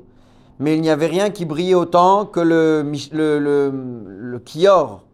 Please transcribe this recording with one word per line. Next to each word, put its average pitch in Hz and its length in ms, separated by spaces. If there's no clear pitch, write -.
mais 151 160
il 160 60
n'y 160 100
avait 156 160
rien 185 240
qui 170 140
brillait 170 280
autant 180 540
que 185 120
le 160 460
Mish-, 147 260
le, 156 280
le, 143 340
le 110 320
Kior 151 640